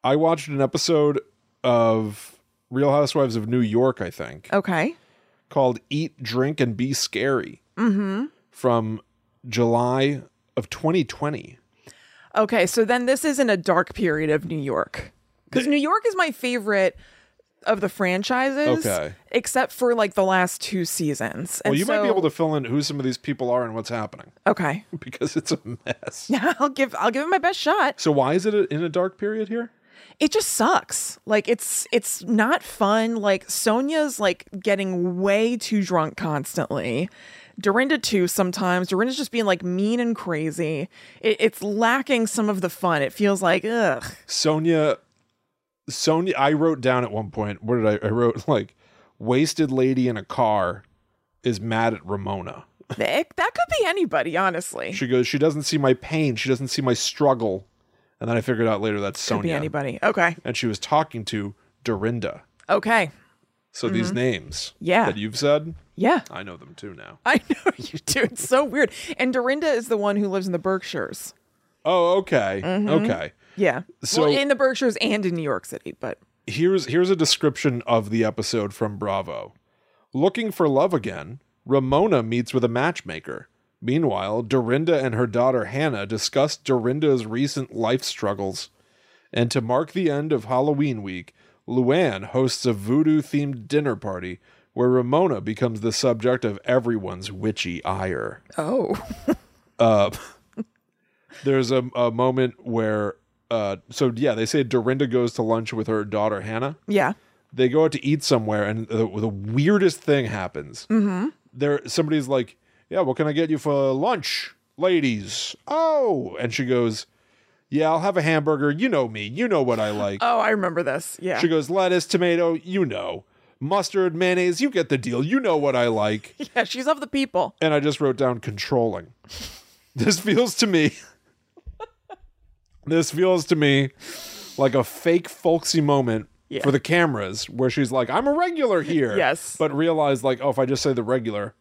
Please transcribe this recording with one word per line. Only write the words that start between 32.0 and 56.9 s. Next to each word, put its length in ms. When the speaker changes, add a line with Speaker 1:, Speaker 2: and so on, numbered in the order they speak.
Speaker 2:
not 400
fun. 540
Like, 340
Sonya's, 720
like, 260
getting 600
way 360
too 260
drunk 340
constantly. 920
Dorinda 380
too 300
sometimes. 600
Dorinda's 280
just 160
being, 140
like, 180
mean 340
and 160
crazy. 760
It, 200
it's 200
lacking 680
some 200
of 120
the 100
fun. 320
It 100
feels 300
like, 220
ugh. 400
Speaker 1:
Sonya, 720
Sonya, 480
I 160
wrote 280
down 240
at 80
one 180
point, 320
what 140
did 100
I, 200
I 40
wrote, 380
<laughs> 0
like, 260
"Wasted 540
lady 360
in 80
a 80
car 600
is 180
mad 340
at 120
Ramona." 580
Speaker 2:
That, 300
that 180
could 240
be 80
anybody, 500
honestly. 560
Speaker 1:
She 140
goes, 200
"She 120
doesn't 240
see 160
my 160
pain. 420
She 120
doesn't 200
see 140
my 120